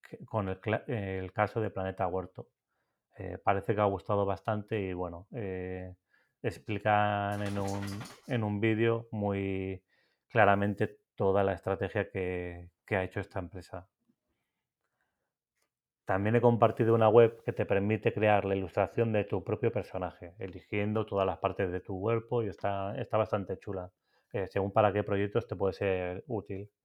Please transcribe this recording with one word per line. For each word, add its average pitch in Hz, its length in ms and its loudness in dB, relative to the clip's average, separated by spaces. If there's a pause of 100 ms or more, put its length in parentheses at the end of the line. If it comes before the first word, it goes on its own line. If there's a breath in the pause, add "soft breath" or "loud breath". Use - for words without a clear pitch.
que, - 180 -16
con 101 240 -4
el 95 100 -6
cla-, 110 260 -2
el 95 480 -6
caso 107 280 -2
de 107 100 -4
Planeta 95 340 -4
Huerto. 90 440 -6 (680)
Eh, 92 200 -8
parece 101 360 0
que 101 60 0
ha 107 60 4
gustado 101 400 0
bastante 104 560 -4
y, 92 120 -4
bueno, 90 400 -8
eh, 92 640 -8 (480)
explican 104 1000 0
en 101 160 -4
un, 98 240 -4 (460)
en 120 160 -2
un 104 160 -2
vídeo 113 520 2
muy 98 720 -2 (460)
claramente 101 720 4 (160)
toda 98 300 2
la 98 80 2
estrategia 98 580 -4
que, 90 600 -6 (140)
que 107 120 0
ha 92 80 0
hecho 98 160 -6
esta - 180 -8
empresa. 90 480 -12 (2250)
También 104 320 0
he 117 60 6
compartido 113 520 6
una 113 140 6
web 113 380 8
que 117 80 -4
te 107 120 -2
permite 101 480 2
crear 104 300 4
la 98 120 0
ilustración 101 580 0
de 104 100 2
tu 95 220 -4
propio 110 260 0
personaje, 90 680 -8
eligiendo 104 680 -4
todas 98 200 0
las 92 140 -2
partes 92 320 -2
de 90 80 -4
tu 95 200 -8
cuerpo 113 440 -2
y 104 60 -4
está, 98 500 -4
está 113 180 -2
bastante 101 400 -2
chula. 92 340 -10 (420)
Eh, 98 140 -2
según 98 260 -2
para 104 180 6
qué 101 120 0
proyectos 101 440 -2
te 104 80 -8
puede 95 160 0
ser 95 560 -4
útil. 101 420 -8 (160)